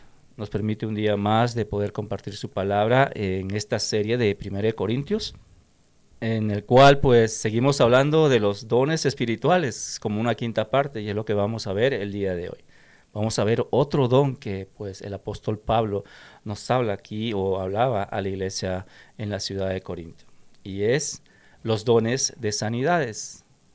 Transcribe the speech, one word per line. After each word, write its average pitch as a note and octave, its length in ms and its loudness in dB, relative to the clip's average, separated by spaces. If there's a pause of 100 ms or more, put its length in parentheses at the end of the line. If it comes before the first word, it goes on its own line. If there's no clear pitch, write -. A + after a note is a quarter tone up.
(360)
nos G#2+ 140 -10
permite G#2+ 360 -2
un G#2+ 100 -4
día G#2 200 2
más A2 400 2
de A2+ 80 -2
poder G2+ 300 -4
compartir G2+ 420 -8
su G2+ 140 -10
palabra G#2+ 680 2
en F#2+ 400 -4
esta G#2+ 240 -4
serie A2 380 0
de G#2 180 2
Primera G2 320 -4
de A2+ 80 0
Corintios, C#3 580 -4 (840)
en A2 320 -2
el G#2 140 -4
cual, C#3 340 8
pues, A#2 380 4
seguimos C3+ 420 2
hablando C#3+ 480 6
de B2 140 4
los G#2 260 0
dones C3+ 380 2
espirituales C3 960 -2
como G#2 180 -4
una A#2 160 0
quinta A2 340 -4
parte, C#3+ 320 0
y - 80 -8
es G2 60 -4
lo A2 80 -2
que G#2+ 100 -4
vamos G#2 340 -2
a G2 60 -4
ver A#2+ 200 2
el G2+ 180 -4
día G2 240 -2
de F2 140 -6
hoy. - 80 -14 (560)
Vamos A2 260 -2
a G#2 60 2
ver A#2 260 2
otro C#3 360 2
don C3 280 4
que, G2 320 -8 (100)
pues, G2+ 240 -10
el G2+ 100 -10
apóstol G#2 460 -6
Pablo G#2+ 460 0 (400)
nos G#2 260 -6
habla A#2+ 240 0
aquí G#2+ 400 -6
o F#2+ 260 0
hablaba G2+ 440 0
a G#2 180 -4
la G2 80 -4
iglesia F#2+ 560 -4 (320)
en G#2 140 -6
la G2 80 -4
ciudad F#2+ 300 -4
de F#2+ 120 -4
Corinto, E2+ 440 -14 (380)
y G2 200 -6
es C3 400 -2 (400)
los A2 200 -2
dones A#2 540 2
de G#2+ 140 -4
sanidades, A#2+ 920 -4 (320)